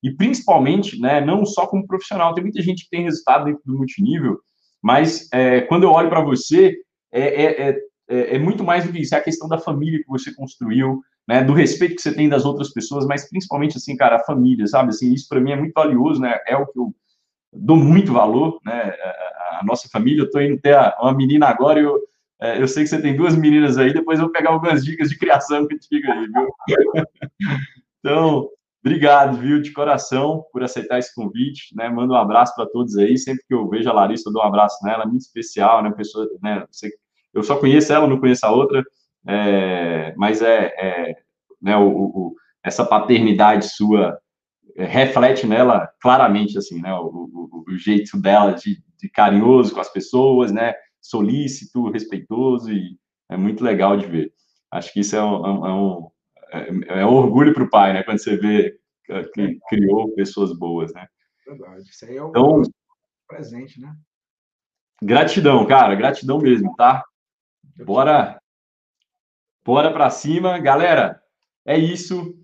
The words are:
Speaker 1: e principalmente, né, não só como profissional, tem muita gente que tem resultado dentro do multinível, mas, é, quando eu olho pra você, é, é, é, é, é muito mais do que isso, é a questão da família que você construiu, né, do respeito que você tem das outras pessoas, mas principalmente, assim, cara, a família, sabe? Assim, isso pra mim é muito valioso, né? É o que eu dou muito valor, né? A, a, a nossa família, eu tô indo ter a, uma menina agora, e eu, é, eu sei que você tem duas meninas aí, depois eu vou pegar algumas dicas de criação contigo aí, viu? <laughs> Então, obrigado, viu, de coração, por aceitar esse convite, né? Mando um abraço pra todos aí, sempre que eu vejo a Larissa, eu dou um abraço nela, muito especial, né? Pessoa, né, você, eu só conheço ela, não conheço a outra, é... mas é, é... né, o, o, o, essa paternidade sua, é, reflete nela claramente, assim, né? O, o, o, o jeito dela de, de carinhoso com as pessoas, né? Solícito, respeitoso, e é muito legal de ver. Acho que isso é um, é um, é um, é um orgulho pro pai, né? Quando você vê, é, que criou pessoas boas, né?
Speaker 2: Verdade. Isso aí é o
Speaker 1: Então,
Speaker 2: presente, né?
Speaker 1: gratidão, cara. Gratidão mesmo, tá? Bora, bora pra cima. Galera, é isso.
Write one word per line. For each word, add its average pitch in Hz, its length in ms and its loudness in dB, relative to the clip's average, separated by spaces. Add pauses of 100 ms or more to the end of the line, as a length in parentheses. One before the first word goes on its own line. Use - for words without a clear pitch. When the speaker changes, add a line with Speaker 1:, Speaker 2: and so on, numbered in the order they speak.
Speaker 1:
e 131 80 -4
principalmente, 180 880 0
né, 135 220 0
não 190 240 0
só 185 220 -4
como 196 180 -4
profissional, 185 480 -4
tem 180 100 -4
muita 208 180 -6
gente 180 240 -4
que - 40 -20
tem 175 140 -4
resultado 147 420 0
dentro 147 200 -6
do 131 120 -6
multinível, 135 640 -2 (420)
mas, 139 500 0
é, 127 300 2
quando 170 220 0
eu 175 80 4
olho 160 180 4
pra 160 120 0
você, 151 540 2 (360)
é, 120 100 -2
é, 143 480 0
é, 135 80 0 (320)
é, 123 260 -2
é 139 40 0
muito 196 240 -2
mais 175 220 0
do 180 60 -6
que 170 100 -8
isso, 131 120 -4
é 147 60 2
a - 40 -6
questão 156 240 -6
da 160 120 -4
família 156 400 -4
que - 100 -10
você 131 240 -8
construiu, 131 680 -4 (260)
né, 127 160 2
do 139 100 2
respeito 165 420 2
que - 60 -14
você 151 120 -4
tem 151 140 2
das 135 180 2
outras 143 280 -4
pessoas, 139 320 -6
mas 139 240 -4
principalmente, 151 480 -6
assim, 131 180 -10
cara, 123 200 4
a 117 80 0
família, 127 440 0
sabe? 127 220 2
Assim, 123 240 0
isso 135 160 -6
pra 135 100 0
mim 135 120 0
é 143 40 -2
muito 151 180 -6
valioso, 147 460 0
né? 120 280 -2
É 131 100 -2
o 139 80 -2
que 135 140 -14
eu 117 140 -6 (600)
dou 143 240 4
muito 151 360 6
valor, 123 520 2
né? 110 80 -8 (300)
A, 95 60 -8 (480)
a, - 40 -10
a 98 40 -6
nossa 120 240 -4
família, 131 340 0
eu - 80 -4
tô 143 100 -2
indo 143 200 0
ter 143 140 6
a, 123 260 4
uma 131 140 2
menina 139 320 2
agora, 135 320 2
e 151 40 4
eu, 143 140 0 (440)
é, 117 200 -2
eu 135 60 2
sei 147 160 -2
que 151 60 -2
você 151 120 -2
tem 143 140 0
duas 165 200 2
meninas 151 420 4
aí, 131 160 4
depois 160 260 0
eu 165 60 2
vou 165 80 -4
pegar 160 180 0
algumas 160 320 0
dicas 156 260 -2
de - 80 -8
criação 147 500 0
contigo 147 440 -4
aí, 113 160 -4
viu? 107 200 -2 (200)
<laughs> - 420 0 (880)
Então, 156 500 0 (340)
obrigado, 143 540 4
viu, 143 240 0
de - 120 -10
coração, 147 800 -2
por 123 120 -6
aceitar 123 360 -6
esse - 140 -8
convite, 120 640 -8
né? 113 140 -8
Mando 120 240 -2
um 123 40 4
abraço 113 380 4
pra 117 100 -6
todos 113 320 -4
aí, 110 200 4
sempre 131 300 -6
que - 60 -4
eu 110 160 -2
vejo 113 200 -2
a 117 40 0
Larissa, 107 360 0
eu 104 40 -6
dou 110 100 0
um 107 40 2
abraço 101 380 2
nela, 110 200 -4
muito 123 160 -4
especial, 113 640 0
né? 104 80 -4
Pessoa, 107 360 -8 (140)
né, 101 300 -6
você, 104 200 -14 (420)
eu 107 100 -4
só 139 140 -2
conheço 147 360 4
ela, 147 140 4
não 131 120 0
conheço 127 260 2
a 107 60 2
outra, 135 320 2 (440)
é... 92 880 -2
mas 107 240 0
é, 113 240 2 (140)
é... 85 360 -6 (460)
né, 104 160 0
o, 101 100 6
o, 95 160 0 (260)
o, - 60 -18 (280)
essa 92 220 -4
paternidade 107 840 2
sua, 104 480 0 (580)
é, 92 100 -8
reflete 131 600 2
nela 110 400 2 (140)
claramente, 104 560 2
assim, 85 240 -10
né? 92 140 -8
O, 87 100 -8
o, 82 600 -14
o, 92 60 -10
o 92 40 -8
jeito 101 420 -2
dela 104 340 4
de, 202 240 -8 (220)
de - 100 -14
carinhoso 107 640 4
com 95 80 -8
as - 100 -10
pessoas, 123 600 0
né? 113 220 -2 (280)
Solícito, 120 880 -4
respeitoso, 113 840 -4
e 92 240 -8 (320)
é 92 80 -8
muito 107 260 -2
legal 101 340 2
de 196 100 -4
ver. 82 260 -6 (380)
Acho 87 220 -12
que 104 80 -4
isso 104 140 -4
é 107 80 0
um, 98 220 -4
é 95 280 -4
um, 92 360 -4 (420)
é 82 200 -12
um, 95 120 -6 (160)
é 98 60 2
um 117 100 4
orgulho 135 380 4
pro 127 160 -2
pai, 98 240 4
né? 95 100 -2
Quando 107 160 -4
você 104 180 -4
vê, 104 400 0 (320)
é, 95 140 -8
que 101 360 -8 (100)
criou 107 460 0
pessoas 98 420 -4
boas, 85 360 -8
né? 90 140 -20 (400)
Speaker 2:
Verdade. 127 420 -20
Isso - 160 -20
aí 123 120 -14
é 147 60 -12
o 156 60 -12
Speaker 1:
Então, 147 320 4 (680)
Speaker 2:
presente, 120 540 -18
né? 147 120 -20 (1080)
Speaker 1:
gratidão, 139 680 2
cara. 117 280 6
Gratidão 131 440 -2
mesmo, 117 360 2
tá? 131 280 2 (800)
Bora, 135 540 0 (1300)
bora 147 260 2
pra 147 180 2
cima. 175 500 -4
Galera, 143 600 0 (460)
é 151 120 0
isso. 170 680 -4